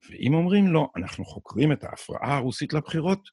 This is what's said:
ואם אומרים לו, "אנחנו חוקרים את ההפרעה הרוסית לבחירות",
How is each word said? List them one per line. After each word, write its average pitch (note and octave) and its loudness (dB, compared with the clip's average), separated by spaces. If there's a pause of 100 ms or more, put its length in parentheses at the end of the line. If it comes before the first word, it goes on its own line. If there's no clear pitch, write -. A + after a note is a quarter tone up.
(100)
ואם C3+ 2
אומרים F3+ 4
לו, D#3+ 2
"אנחנו - -8
חוקרים - 0
את - -4
ההפרעה - -4
הרוסית C3 -4
לבחירות", E3 -2